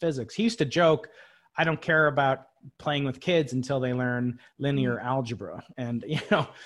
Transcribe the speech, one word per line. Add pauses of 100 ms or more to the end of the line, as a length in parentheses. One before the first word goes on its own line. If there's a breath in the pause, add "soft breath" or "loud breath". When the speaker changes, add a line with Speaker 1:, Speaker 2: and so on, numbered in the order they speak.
Speaker 1:
physics.
He
used
to
joke, (480 loud breath)
"I
don't
care
about (300)
playing
with
kids
until
they
learn (200 loud breath)
linear
Speaker 2:
Mm.
Speaker 1:
algebra." (140)
And,
<laughs>
you (100)
know, (160 loud breath)